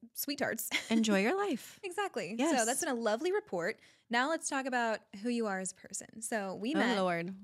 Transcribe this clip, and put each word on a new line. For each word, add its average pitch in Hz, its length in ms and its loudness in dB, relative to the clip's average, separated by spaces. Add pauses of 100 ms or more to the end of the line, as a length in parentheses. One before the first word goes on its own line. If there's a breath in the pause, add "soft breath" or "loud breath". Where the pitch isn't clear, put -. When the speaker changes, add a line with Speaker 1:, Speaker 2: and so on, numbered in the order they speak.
(140)
Speaker 1:
sweet - 260 -4
tarts. - 300 -2 (100)
<laughs> - 100 -12
Speaker 2:
Enjoy 220 320 4
your 247 160 4
life. 392 460 -2
Speaker 1:
Exactly. 339 560 -4
Speaker 2:
Yes. 294 180 4
Speaker 1:
So 226 80 6
that's 240 140 0
been 339 100 0
a 269 60 2
lovely 233 380 2
report. 208 480 -2 (280 soft breath)
Now 247 200 2
let's 320 180 -2
talk 269 180 -2
about 233 340 0 (220)
who 220 60 -4
you 233 200 0
are 190 120 -2
as 185 140 -6
a - 20 -16
person. - 460 -12
So 196 340 -4
we 220 180 -2
Speaker 2:
Oh, 294 60 2
Speaker 1:
met 247 180 4
Speaker 2:
Lord. 180 460 0